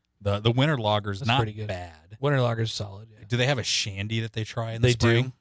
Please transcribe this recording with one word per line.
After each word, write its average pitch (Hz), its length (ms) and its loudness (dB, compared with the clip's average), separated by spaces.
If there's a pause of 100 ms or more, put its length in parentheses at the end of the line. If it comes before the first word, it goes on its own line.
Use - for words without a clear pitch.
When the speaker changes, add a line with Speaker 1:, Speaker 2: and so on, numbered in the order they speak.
(220)
Speaker 1:
The, 101 180 0
the 113 120 4
winter 135 260 4
lager's 104 420 0
Speaker 2:
That's 104 80 -4
Speaker 1:
not 120 120 4
Speaker 2:
pretty 110 140 0
good. 107 140 -8
Speaker 1:
bad. 90 540 -10
Speaker 2:
Winter 139 200 2
lager's 113 300 0
solid, 98 400 -10
yeah. - 160 -20
Speaker 1:
Do 123 80 -2
they 123 120 2
have 139 120 0
a 98 40 -4
shandy 107 580 -2
that 113 120 -6
they 110 120 -4
try 113 260 -6
in 113 100 -6
the 123 80 4
Speaker 2:
They 123 40 4
do. 117 160 2
Speaker 1:
spring? 123 320 2